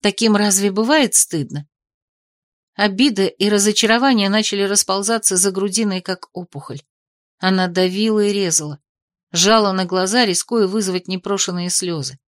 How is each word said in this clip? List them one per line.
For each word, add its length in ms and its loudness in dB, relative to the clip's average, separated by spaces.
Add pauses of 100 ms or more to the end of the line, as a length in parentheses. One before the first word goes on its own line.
Таким 300 2
разве 340 2
бывает 460 2
стыдно? 520 -2 (1080)
Обида 500 0
и 240 -2
разочарование 800 2
начали 320 0
расползаться 760 -2
за 140 0
грудиной, 520 -2
как 300 -8
опухоль. 520 -14 (560)
Она 280 2
давила 520 0
и 120 2
резала, 480 -2 (520)
жала 400 4
на 140 -2
глаза, 400 0
рискуя 420 0
вызвать 400 -4
непрошеные 640 -4
слёзы. 480 -4 (160)